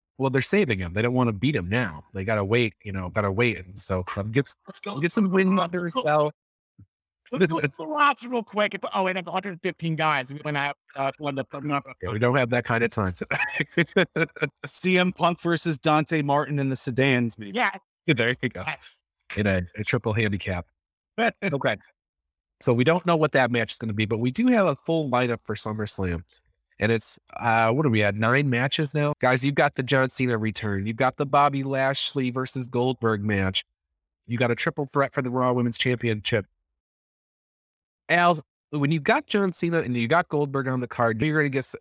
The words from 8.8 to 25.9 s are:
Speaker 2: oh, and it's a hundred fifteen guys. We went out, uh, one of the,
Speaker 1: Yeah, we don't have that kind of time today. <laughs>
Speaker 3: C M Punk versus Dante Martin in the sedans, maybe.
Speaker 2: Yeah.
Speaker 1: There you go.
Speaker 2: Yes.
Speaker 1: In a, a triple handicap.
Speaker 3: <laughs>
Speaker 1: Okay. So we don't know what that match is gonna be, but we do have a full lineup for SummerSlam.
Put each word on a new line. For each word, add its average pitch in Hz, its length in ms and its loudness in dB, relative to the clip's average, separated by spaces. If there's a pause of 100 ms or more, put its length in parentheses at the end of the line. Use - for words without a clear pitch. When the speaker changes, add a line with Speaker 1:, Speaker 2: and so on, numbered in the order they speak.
Speaker 2:
oh, 190 140 2
and 185 100 -2
it's 175 100 -6
a 160 40 -8
hundred 185 320 -6
fifteen 165 320 -4
guys. 147 340 0
We 143 160 -12
went 147 100 -4
out, 143 220 -2 (180)
uh, 135 220 -2
one 143 220 -4
of 131 100 -6
the, 143 320 -4 (220)
Speaker 1:
Yeah, 92 80 -6
we 107 80 -4
don't 123 160 4
have 123 160 2
that 123 120 0
kind 117 200 0
of 117 80 0
time 95 220 -2
today. - 920 -2 (400)
<laughs> - 200 -12
Speaker 3:
C 180 340 0
M 180 120 2
Punk 175 300 -2
versus 165 380 -2
Dante 156 420 2
Martin 143 380 0
in 135 100 0
the 131 60 -2
sedans, 123 640 0
maybe. 101 180 -10
Speaker 2:
Yeah. 214 140 0 (340)
Speaker 1:
There 123 340 2
you 127 100 -2
go. 92 180 -8
Speaker 2:
Yes. - 360 -12 (320)
Speaker 1:
In 104 120 0
a, 92 160 2 (120)
a 107 80 -6
triple 113 300 -2
handicap. 101 540 -2 (500)
Speaker 3:
<laughs> 226 260 -2
Speaker 1:
Okay. 135 340 -2 (840)
So 131 100 2
we 120 120 4
don't 170 220 2
know 170 120 4
what 151 140 2
that 127 180 4
match 117 220 0
is - 80 -10
gonna 110 140 -6
be, 107 120 0
but 110 140 -2
we 123 100 0
do 226 180 0
have 220 200 4
a 139 80 0
full 160 340 -2
lineup 120 340 0
for 107 120 -6
SummerSlam. 101 680 -4 (560)